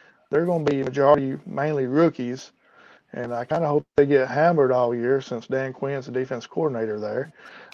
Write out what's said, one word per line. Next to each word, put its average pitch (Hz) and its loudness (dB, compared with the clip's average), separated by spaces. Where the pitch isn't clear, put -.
They're 160 2
gonna 170 0
be 143 0
majority 139 2
mainly 139 -4
rookies. 131 0
And 120 -8
I 117 -6
kinda 160 -2
hope 147 0
they 143 6
get 135 4
hammered 147 4
all 123 2
year 123 0
since 120 -10
Dan 131 -4
Quinn's 139 -8
the 135 -12
defense 127 -6
coordinator 113 -4
there. 113 -6